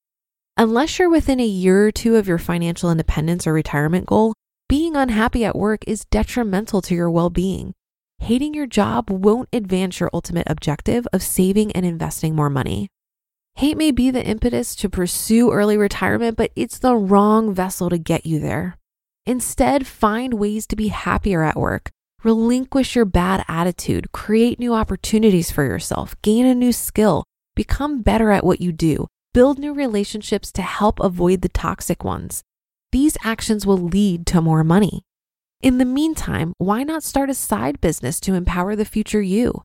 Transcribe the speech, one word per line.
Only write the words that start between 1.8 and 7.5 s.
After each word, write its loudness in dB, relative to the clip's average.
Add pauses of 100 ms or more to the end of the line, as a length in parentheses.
or 2
two 2
of 2
your 0
financial -2
independence 0
or 2
retirement 0
goal, 2 (340)
being 0
unhappy 0
at -2
work -2
is -6
detrimental -2
to -4
your 0
well-being. -2 (460)